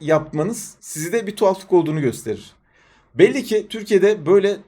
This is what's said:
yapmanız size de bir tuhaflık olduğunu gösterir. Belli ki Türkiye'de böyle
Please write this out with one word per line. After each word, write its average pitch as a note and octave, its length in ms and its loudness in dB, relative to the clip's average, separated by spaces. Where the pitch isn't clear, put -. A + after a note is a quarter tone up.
yapmanız D#3 760 -4
size D#3 320 -12
de A3 160 -2
bir G#3 80 -10
tuhaflık F#3+ 380 0
olduğunu D#3 280 2
gösterir. A2+ 520 -6
Belli A#3+ 280 4
ki G#3+ 260 -2
Türkiye'de G3+ 560 0
böyle G3 320 2